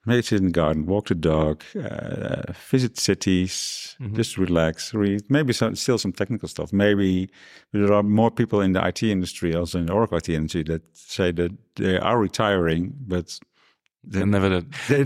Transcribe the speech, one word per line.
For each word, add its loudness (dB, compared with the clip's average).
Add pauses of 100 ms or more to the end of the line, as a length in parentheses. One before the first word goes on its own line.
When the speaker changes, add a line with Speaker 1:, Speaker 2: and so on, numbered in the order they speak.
Speaker 1:
Maybe 2
sit 0
in 2
the 2
garden, 2
walk -2
the 2
dog, 0 (120)
uh, -8 (180)
visit 0
cities, 0 (240)
Speaker 2:
Mm-hmm. -6
Speaker 1:
just -2
relax, 0
read. 0
Maybe 2
some, 0
still 0
some -2
technical -6
stuff. -8
Maybe 4 (420)
there 2
are 4
more 4
people 0
in 2
the 2
I 2
T -2
industry, -2
also -2
in -2
the -2
Oracle 0
I -2
T -4
industry, -2
that -4 (120)
say -2
that -2 (240)
they 0
are 2
retiring, 0 (140)
but -6 (640)
they -4
Speaker 2:
They 0
never 4
did. -2 (160)
Speaker 1:
They, 4